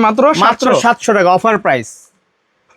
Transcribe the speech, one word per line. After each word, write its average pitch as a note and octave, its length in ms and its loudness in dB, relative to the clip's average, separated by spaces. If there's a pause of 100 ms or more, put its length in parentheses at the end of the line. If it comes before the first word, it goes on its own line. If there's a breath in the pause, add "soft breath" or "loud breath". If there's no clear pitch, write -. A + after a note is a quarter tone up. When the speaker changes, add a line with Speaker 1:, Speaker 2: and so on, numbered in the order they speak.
Speaker 1:
মাত্র A3 160 0 (220)
Speaker 2:
মাত্র A#3+ 220 0
Speaker 1:
সাতশো। E3+ 180 2
Speaker 2:
সাতশো A#3 320 -2
টাকা, F3+ 220 2
অফার A3 260 -2
প্রাইস। C3 240 -2 (880)